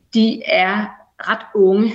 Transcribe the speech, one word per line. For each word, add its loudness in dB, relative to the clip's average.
de 2
er 0
ret -6
unge, 4